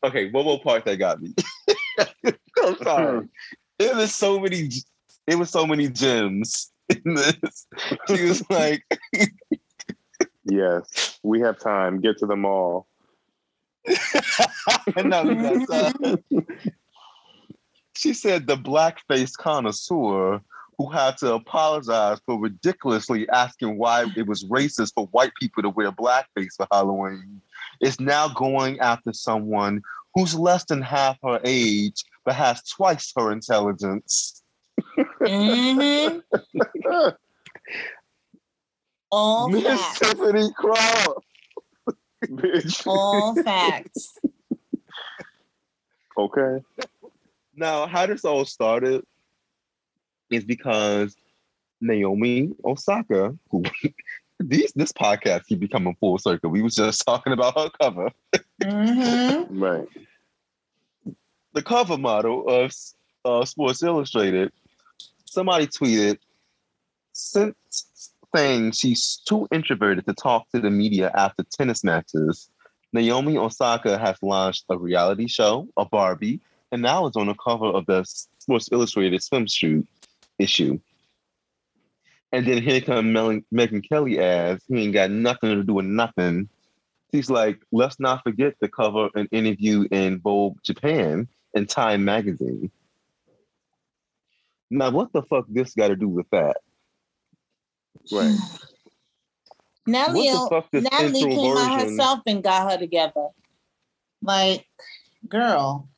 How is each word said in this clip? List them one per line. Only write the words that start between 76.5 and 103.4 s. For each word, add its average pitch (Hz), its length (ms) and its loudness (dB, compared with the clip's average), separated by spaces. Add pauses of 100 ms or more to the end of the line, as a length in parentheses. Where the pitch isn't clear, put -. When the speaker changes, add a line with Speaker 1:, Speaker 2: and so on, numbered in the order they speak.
Speaker 1:
and 120 120 -4
now 156 240 0
is 123 80 -6
on 104 120 0
the 104 60 -2
cover 113 320 -2
of 95 220 0
the 92 180 2 (320)
Sports 117 340 -2
Illustrated 101 500 2
swimsuit 85 680 -2 (500)
issue." 76 420 0 (1500)
And 127 140 0
then 120 160 2
here 131 180 2
come 117 320 0
Mel-, 110 300 2 (100)
Megyn 113 380 0
Kelly 147 300 0
as 90 480 2
he 123 160 0
ain't 104 100 0
got 98 160 4
nothing 117 460 0
to 101 80 0
do 101 100 0
with 98 120 0
nothing. 95 640 0 (640)
She's 135 200 -2
like, 110 280 2 (120)
"Let's 123 280 2
not 131 240 0
forget 123 380 0
to 104 80 -2
cover 107 460 0
an 104 160 -2
interview 107 600 2
in 95 280 0
Vogue 101 440 0
Japan 120 640 -2 (280)
and 104 120 -2
Time 104 380 0
Magazine." 98 640 -2 (2000)
Now, 131 200 0
what 156 200 0
the 151 120 0
fuck 131 260 0
this 127 240 -2
gotta 104 220 2
do 101 120 -2
with 90 220 -2
that? 78 280 2 (1500)
Speaker 2:
Right. 208 260 2 (720)
Speaker 3:
<sighs> - 760 -16
Natalie, 254 400 2
Speaker 1:
What 254 240 0
the 170 40 2
fuck 160 160 -2
this 233 120 0
Speaker 3:
Natalie 269 380 2
came 285 80 2
by - 60 2 (280)
Speaker 1:
introversion 262 160 0 (100)
Speaker 3:
herself 262 380 0
and 202 160 -2
got 190 280 2
her 180 60 -2
together. 160 520 -2 (920)